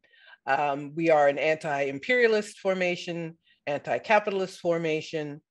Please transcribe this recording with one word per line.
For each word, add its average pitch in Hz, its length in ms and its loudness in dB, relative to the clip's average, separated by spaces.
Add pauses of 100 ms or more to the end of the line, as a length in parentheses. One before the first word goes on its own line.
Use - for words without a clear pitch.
(480)
Um, 143 480 -2
we 165 160 2
are 147 160 8
an 143 100 2
anti-imperialist 156 1200 0
formation, 175 800 -4 (300)
anti-capitalist 185 920 0
formation, 160 800 -4 (120)